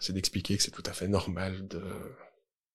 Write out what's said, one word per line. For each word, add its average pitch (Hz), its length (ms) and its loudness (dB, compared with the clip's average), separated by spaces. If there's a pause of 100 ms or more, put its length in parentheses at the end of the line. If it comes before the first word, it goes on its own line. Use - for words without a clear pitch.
c'est - 100 0
d'expliquer 95 460 2
que - 40 6
c'est - 100 2
tout - 140 -10
à 98 60 -2
fait 92 160 -2
normal 95 640 2
de, 85 120 -6 (920)